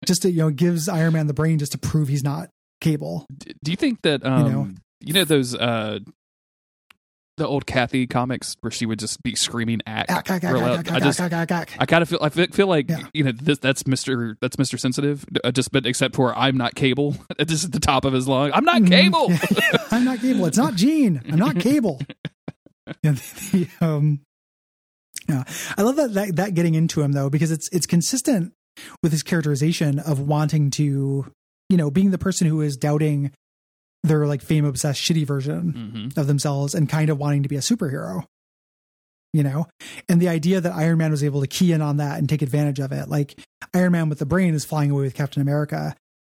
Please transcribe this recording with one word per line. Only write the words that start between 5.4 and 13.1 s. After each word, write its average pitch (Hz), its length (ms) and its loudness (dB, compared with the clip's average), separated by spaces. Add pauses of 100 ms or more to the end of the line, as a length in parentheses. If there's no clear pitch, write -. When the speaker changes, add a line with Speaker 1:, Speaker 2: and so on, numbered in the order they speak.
Speaker 2:
uh, 107 420 -2 (1400)
the 151 100 -2
old 139 180 -2
Kathy 127 420 0
comics 123 540 -4
where 117 100 -6
she - 140 -4
would 110 140 -2
just - 240 -8
be 113 120 -4
screaming 117 520 -2
"ack" 110 240 -4
Speaker 1:
Ack, - 180 -2
ack, 185 140 -2
ack, 175 100 0
Speaker 2:
real 123 100 2
Speaker 1:
ack, 123 60 2
Speaker 2:
loud? 123 180 0
Speaker 1:
ack, 170 40 -4
Speaker 2:
I - 60 0
Speaker 1:
ack, 131 60 2
Speaker 2:
just, 139 160 2
Speaker 1:
ack, 180 120 -2
ack, 170 200 -2
ack. 170 280 -4
Speaker 2:
I 135 60 0
kinda 165 200 4
feel, 165 160 -2
I 151 80 2
feel, 170 180 2
feel 196 200 2
like, 165 220 2
Speaker 1:
Yeah. 147 240 -4